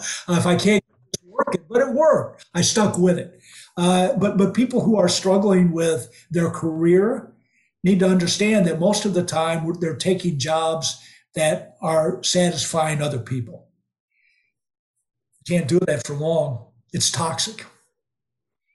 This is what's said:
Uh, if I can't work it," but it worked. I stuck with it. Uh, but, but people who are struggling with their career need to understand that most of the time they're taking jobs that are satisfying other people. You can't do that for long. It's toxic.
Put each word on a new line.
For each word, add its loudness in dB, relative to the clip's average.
Uh, 2
if 2
I 4
can't 2
work -4
it," -4
but 2
it 2
worked. 2
I 0
stuck 2
with 4
it. -12
Uh, 2
but, 0
but 2
people 0
who 2
are 4
struggling 2
with -2
their 0
career 0
need 4
to 2
understand 2
that -2
most 0
of -2
the 0
time -2
they're -4
taking -2
jobs -2
that -2
are -2
satisfying -2
other -4
people. -10
You 0
can't -2
do 4
that -2
for -8
long. -4
It's -2
toxic. -6